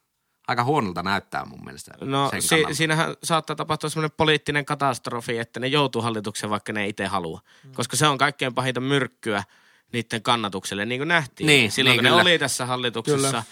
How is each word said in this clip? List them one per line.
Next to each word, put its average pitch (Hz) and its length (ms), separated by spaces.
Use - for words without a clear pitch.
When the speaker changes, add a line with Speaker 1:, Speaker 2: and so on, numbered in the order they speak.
Speaker 1:
Aika 120 160
huonolta 110 400
näyttää 95 420
mun - 200
mielestä - 260
Speaker 2:
No, 139 280
Speaker 1:
sen 95 120
Speaker 2:
si-, - 80
Speaker 1:
kannalta. 156 260
Speaker 2:
siinähän 156 480
saattaa 160 320
tapahtua 156 340
semmonen 156 280
poliittinen 147 480
katastrofi, 123 720
että 117 220
ne 123 80
joutuu 131 340
hallitukseen, 107 480
vaikka 107 240
ne 107 100
ei 98 60
ite 101 160
halua. 90 360
Speaker 3:
Mm. 135 100
Speaker 2:
Koska 123 240
se 151 100
on 143 100
kaikkein 135 360
pahinta 127 280
myrkkyä 127 640
niitten 117 280
kannatukselle, 101 640
niin 123 140
kuin 147 80
nähtiin. 160 400
Speaker 1:
Niin, 127 240
Speaker 2:
Silloin, 127 220
Speaker 1:
niin, 120 40
Speaker 2:
kun 117 60
ne 131 60
Speaker 1:
kyllä. 170 120
Speaker 2:
oli 175 180
tässä 131 260
hallituksessa, 127 640
Speaker 3:
Kyllä. 117 220